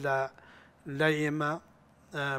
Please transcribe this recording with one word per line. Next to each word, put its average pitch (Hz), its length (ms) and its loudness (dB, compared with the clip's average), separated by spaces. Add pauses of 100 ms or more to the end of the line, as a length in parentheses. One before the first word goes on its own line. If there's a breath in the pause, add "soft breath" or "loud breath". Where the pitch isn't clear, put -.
لە، 135 120 2 (840 soft breath)
لای 156 240 4
ئێمە، 151 300 0 (600)
ئە، 143 80 -2 (140)